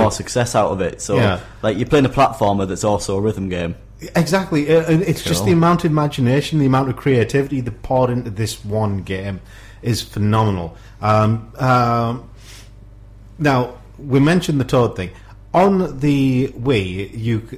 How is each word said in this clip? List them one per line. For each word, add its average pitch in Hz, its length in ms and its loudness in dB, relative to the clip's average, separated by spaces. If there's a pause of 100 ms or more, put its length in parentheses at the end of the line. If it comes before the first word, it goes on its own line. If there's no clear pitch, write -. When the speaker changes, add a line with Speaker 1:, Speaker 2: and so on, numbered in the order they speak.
Speaker 1:
more 104 100 2
success - 420 -4
out 101 180 2
of 92 100 -2
it. - 200 -4
So, - 140 -2
Speaker 2:
Yeah. 104 240 2 (220)
Speaker 1:
like, 104 160 0
you're 120 100 -2
playing 143 180 4
a 123 40 0
platformer 101 580 2
that's 92 160 -4
also 101 340 0
a 101 40 -2
rhythm 98 280 -2
game. 87 260 -4 (400)
Speaker 2:
Exactly, 165 600 0
uh, 160 80 4
and 165 200 2
it's - 200 -2
just - 160 -2
Speaker 1:
Cool. 101 80 -2
Speaker 2:
the 180 60 4
amount 170 320 2
of 165 60 2
imagination, 147 680 0
the 139 80 4
amount 131 220 2
of 117 80 -4
creativity 135 640 0
they 117 100 -6
poured 127 400 0
into 120 180 -4
this 107 340 -6
one 104 380 -2
game 95 380 -6 (420)
is 113 220 -2
phenomenal. 104 720 0 (260)
Um, 107 560 0
um, 120 720 0 (1120)
now, 127 360 0 (220)
we 139 220 0
mentioned 160 400 2
the 123 60 0
Toad 120 300 2
thing. 92 140 -6 (440)
On 180 480 2
the 135 480 2
Wii, 101 680 -4
you, 110 300 -2 (100)